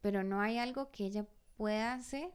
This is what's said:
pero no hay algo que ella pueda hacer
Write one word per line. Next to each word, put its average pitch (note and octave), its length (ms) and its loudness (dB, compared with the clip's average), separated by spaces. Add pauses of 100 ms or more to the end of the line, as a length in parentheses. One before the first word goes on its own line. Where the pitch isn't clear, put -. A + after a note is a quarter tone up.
pero G3+ 220 2
no G3 180 2
hay A3 180 2
algo B3+ 320 -2
que - 140 -4
ella G#3 220 -2 (300)
pueda G#3+ 380 2
hacer C4+ 400 -6